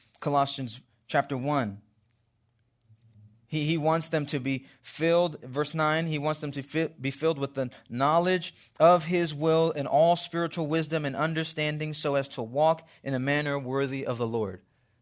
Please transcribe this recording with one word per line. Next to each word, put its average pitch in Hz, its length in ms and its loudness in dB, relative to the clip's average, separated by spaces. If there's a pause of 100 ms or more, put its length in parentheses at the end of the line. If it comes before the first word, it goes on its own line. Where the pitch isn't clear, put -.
(200)
Colossians 139 640 -2 (260)
chapter 139 300 0
one. 123 440 -2 (1600)
He, 156 200 -2
he 160 120 0
wants 160 320 0
them 151 180 -2
to 147 120 -2
be 131 260 -4 (160)
filled, 170 600 0
verse 139 320 -4
nine, 160 320 0
he 156 140 -2
wants 151 200 -2
them 147 120 -6
to 139 100 -8
fi-, 156 300 -4 (100)
be 131 80 -2
filled 156 300 -2
with 139 160 -4
the 127 160 -2 (180)
knowledge 165 640 2 (260)
of 165 260 8
his 170 280 0
will 160 420 2
and 143 120 -4
all 165 280 6
spiritual 170 520 -4
wisdom 156 360 -2
and 135 120 -4
understanding 156 800 -2
so 143 180 0
as 139 160 0
to - 140 -6
walk 151 440 2 (160)
in 139 120 -2
a 127 40 0
manner 143 380 0
worthy 135 480 -2
of 120 140 -4
the 120 80 0
Lord. 107 340 -4 (400)